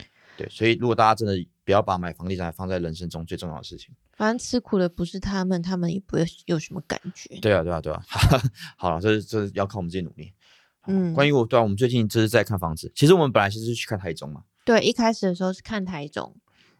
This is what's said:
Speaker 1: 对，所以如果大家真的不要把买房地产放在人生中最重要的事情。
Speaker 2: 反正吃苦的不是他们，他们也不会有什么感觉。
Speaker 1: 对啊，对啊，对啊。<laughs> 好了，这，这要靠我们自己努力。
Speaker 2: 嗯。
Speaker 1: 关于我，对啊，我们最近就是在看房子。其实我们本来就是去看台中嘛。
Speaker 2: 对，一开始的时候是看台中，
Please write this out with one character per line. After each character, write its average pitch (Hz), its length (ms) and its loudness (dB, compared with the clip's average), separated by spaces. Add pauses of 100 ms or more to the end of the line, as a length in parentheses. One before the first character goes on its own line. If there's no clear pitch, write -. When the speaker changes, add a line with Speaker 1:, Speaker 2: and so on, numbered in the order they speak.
(360)
Speaker 1:
对， - 140 -10
所 - 180 0
以 117 100 6
如 117 100 0
果 113 80 2
大 110 100 4
家 110 80 6
真 110 140 -2
的 98 80 0 (280)
不 - 80 -2
要 101 80 6
把 101 160 0
买 87 160 -4
房 87 160 -10
地 95 80 -4
产 87 160 -4
放 92 160 -8
在 92 120 -2
人 82 140 -4
生 87 140 -10
中 82 160 -10
最 85 140 -8
重 107 140 -10
要 78 40 -10
的 - 80 -14
事 - 140 -16
情。 - 160 -20 (240)
Speaker 2:
反 214 140 0
正 240 120 -4
吃 - 160 -2
苦 208 200 -2
的 180 100 2
不 175 160 -6
是 190 140 -10
他 190 260 -2
们， 185 160 0
他 180 160 -4
们 170 160 -2
也 196 60 -4
不 - 180 -6
会 160 80 2 (220)
有 170 100 0
什 - 160 -8
么 170 140 -10
感 - 120 -6 (140)
觉。 - 260 -18
Speaker 1:
对 110 140 4
啊， 90 80 4
对 85 100 -4
啊， 82 80 -2
对 78 140 -6
啊。 87 80 -8 (360)
<laughs> - 380 -4
好 92 140 -2
了， 82 100 0
这， 107 220 2
这 104 320 -4
要 98 140 -2
靠 104 100 -10
我 95 60 -4
们 85 80 -6
自 90 40 -8
己 95 60 -4
努 85 120 -8
力。 82 200 -18 (540)
Speaker 2:
嗯。 190 260 0
Speaker 1:
关 143 140 4
于 147 40 4
我， 131 140 4
对 123 140 4
啊， - 20 8
我 110 60 2
们 98 100 0
最 123 100 2
近 120 220 2
就 117 100 2
是 110 80 4
在 107 160 2
看 104 140 -2
房 85 180 -4
子。 - 200 -10
其 - 100 4
实 165 80 8
我 185 60 8
们 143 120 4
本 110 80 4
来 101 80 4
就 104 120 -6
是 113 160 -4
去 - 120 -8
看 110 100 -4
台 92 140 -6
中 73 220 -10
嘛。 - 100 -16 (220)
Speaker 2:
对， 226 180 6
一 - 80 4
开 226 220 2
始 208 140 -4
的 180 80 0
时 185 80 -4
候 185 100 -2
是 - 80 -16
看 208 240 -6
台 160 220 -8
中， - 280 -10 (440)